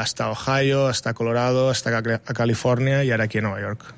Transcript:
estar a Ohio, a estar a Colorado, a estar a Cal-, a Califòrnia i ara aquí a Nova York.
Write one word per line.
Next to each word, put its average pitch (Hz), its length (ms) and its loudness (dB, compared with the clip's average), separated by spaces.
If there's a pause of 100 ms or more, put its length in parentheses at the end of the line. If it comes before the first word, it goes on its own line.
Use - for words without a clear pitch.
estar 113 260 -4
a 107 60 -4
Ohio, 135 520 2
a 123 80 0
estar 117 180 -4
a - 40 -8
Colorado, 123 520 2
a 127 60 0
estar 120 180 -2
a 113 80 0
Cal-, 113 180 -2
a - 160 -8
Califòrnia 123 680 2
i 131 120 2
ara 110 120 0
aquí 107 120 -2
a 107 60 -2
Nova 98 180 -4
York. 104 220 -8 (120)